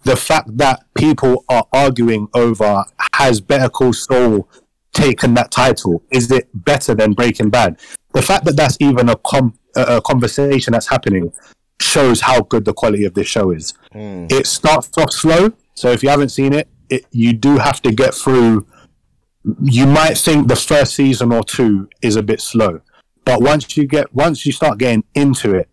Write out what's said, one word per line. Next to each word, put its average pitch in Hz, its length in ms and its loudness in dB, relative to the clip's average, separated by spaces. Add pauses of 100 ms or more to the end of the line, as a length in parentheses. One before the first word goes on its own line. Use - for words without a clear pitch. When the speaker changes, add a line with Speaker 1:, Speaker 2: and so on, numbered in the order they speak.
Speaker 1:
the 135 140 0
fact 139 420 -2
that 135 260 0 (100)
people 135 540 0
are 120 240 0
arguing 117 640 0
over, 110 500 0 (300)
has 123 260 0
Better 131 300 0
Call 123 240 0
Saul 120 520 0 (460)
taken 127 420 0
that 120 180 0
title? 113 580 0
Is 120 200 0
it 131 220 0
better 131 420 -2
than 107 200 2
Breaking 113 340 0
Bad? 101 320 0 (320)
The 131 80 0
fact 185 240 0
that 151 120 2
that's 143 240 0
even 123 280 2
a 113 80 2
com-, 131 420 -2 (160)
a, 123 220 0
a 110 60 0
conversation 135 720 -2
that's 113 160 -2
happening 98 440 -2 (480)
shows 127 400 2
how 123 220 2
good 107 220 -2
the 101 80 -2
quality 104 320 -2
of 92 100 -4
this 101 120 -2
show 98 240 -2
is. 80 240 -8 (200)
Speaker 2:
Mm. 98 360 -12
Speaker 1:
It - 160 0
starts - 520 -2
off 151 140 0
slow, 175 400 2 (220)
so 123 160 0
if 120 120 0
you 135 60 2
haven't 143 200 2
seen 139 240 -2
it, 147 160 -2 (200)
it, 127 220 -6
you 117 220 2
do 135 260 2
have 135 240 -2
to 127 100 0
get 127 220 0
through. 117 520 2 (960)
You 135 240 2
might 156 300 4
think 147 320 2
the 127 80 2
first 143 380 0
season 127 380 0
or 117 100 0
two 104 460 -2 (120)
is 110 160 0
a 110 60 -2
bit 104 180 -4
slow, 98 400 -2 (440)
but 120 180 0
once 143 340 0
you 147 100 0
get, 139 280 -4
once 147 320 -2
you 139 60 -2
start 143 260 -2
getting 117 240 0 (120)
into 135 420 0
it 90 160 -4